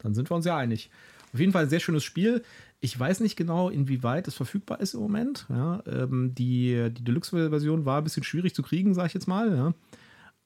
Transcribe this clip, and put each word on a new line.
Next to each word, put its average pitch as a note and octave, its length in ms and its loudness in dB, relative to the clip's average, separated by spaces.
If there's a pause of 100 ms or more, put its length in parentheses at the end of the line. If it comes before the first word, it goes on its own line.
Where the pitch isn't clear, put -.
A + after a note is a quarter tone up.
Dann G#2+ 100 -2
sind A#2 160 0
wir E3+ 80 0
uns E3 80 -2
ja E3+ 140 0
einig. A#2 320 -2 (420)
Auf A#2 80 -2
jeden F#3 120 6
Fall F3+ 100 4
ein C#3+ 80 2
sehr E3 100 4
schönes D#3 240 0
Spiel. A#3 380 2 (380)
Ich B2 180 -4
weiß D3 220 2
nicht A3 160 0
genau, F3 340 0
inwieweit C3+ 580 0
es B2 60 -8
verfügbar - 460 -6
ist F#3+ 120 -2
im A#3+ 80 -6
Moment. A3 480 -2
Ja, D3 380 -2
ähm, B2+ 480 -2
die, B2 580 0
die A#2+ 120 -10
Deluxe-Version D3+ 840 0
war C3+ 120 2
ein D3+ 60 -2
bisschen D3+ 200 -4
schwierig D3 300 -2
zu - 80 -4
kriegen, F#3 300 2
sag F3+ 140 0
ich - 80 -4
jetzt F#3+ 140 -4
mal. G3 280 2
Ja. C#3 160 2 (720)